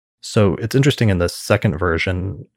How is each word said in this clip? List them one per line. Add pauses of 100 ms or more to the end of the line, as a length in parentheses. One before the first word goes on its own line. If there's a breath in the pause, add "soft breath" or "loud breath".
(200)
So
it's
interesting
in
the
second
version, (100)